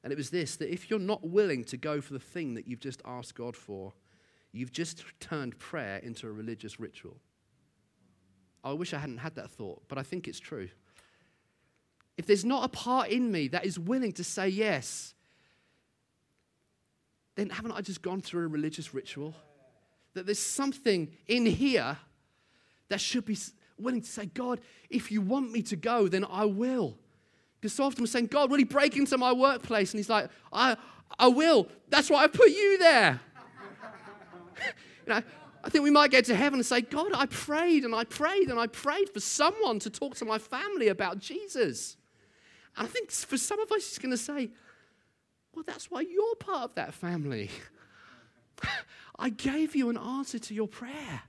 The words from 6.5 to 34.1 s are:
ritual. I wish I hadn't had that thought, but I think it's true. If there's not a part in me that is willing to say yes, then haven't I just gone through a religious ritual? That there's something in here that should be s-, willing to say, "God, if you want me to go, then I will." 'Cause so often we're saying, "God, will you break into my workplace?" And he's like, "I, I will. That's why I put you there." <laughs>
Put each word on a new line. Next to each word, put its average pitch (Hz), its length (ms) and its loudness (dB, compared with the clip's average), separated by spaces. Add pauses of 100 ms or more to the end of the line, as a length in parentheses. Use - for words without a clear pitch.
ritual. - 380 -16 (1500)
I 135 100 -8
wish 170 200 -8
I 156 40 -6
hadn't 135 220 -10
had 156 160 -10
that - 160 -14
thought, 95 360 -14
but 135 100 -10
I 135 60 -8
think 180 240 -10
it's - 120 -14
true. 95 300 -12 (1500)
If 165 80 -10
there's 202 200 4
not 254 180 0
a 262 60 -4
part - 400 -2
in 240 220 0
me 160 180 -2
that 170 160 -4
is 185 120 -4
willing 214 360 -2
to 175 100 -10
say 190 240 -4
yes, 190 680 -4 (2250)
then 202 140 -4
haven't 220 240 -8
I 202 80 -6
just 190 200 -10
gone 190 200 -6
through 175 240 -4
a - 20 -4
religious 156 460 -6
ritual? 143 420 -10 (760)
That 185 120 -8
there's 202 140 -2
something 233 680 0 (180)
in 233 180 2
here 196 520 2 (920)
that 196 140 0
should - 240 -2
be 220 80 -4
s-, - 200 -8 (240)
willing 240 240 -4
to - 80 -16
say, 214 180 -10
"God, 247 340 -6 (280)
if - 220 -4
you 214 100 0
want 240 300 0
me 233 120 -2
to 214 120 -4
go, 220 320 2
then 190 180 0
I 196 200 -2
will." 214 520 0 (640)
'Cause 214 120 -6
so 277 100 0
often 262 200 0
we're 233 40 0
saying, 240 200 0
"God, 277 220 2
will 285 100 4
you 269 60 6
break 285 300 4
into 277 220 2
my 254 160 4
workplace?" 247 580 2
And 214 80 -4
he's 202 100 -6
like, 208 200 2 (240)
"I, 240 240 4 (420)
I 247 80 10
will. 262 400 6 (220)
That's 285 200 4
why 294 140 8
I 311 40 10
put 440 220 12
you 392 280 6
there." 226 480 8
<laughs> - 60 -20 (1800)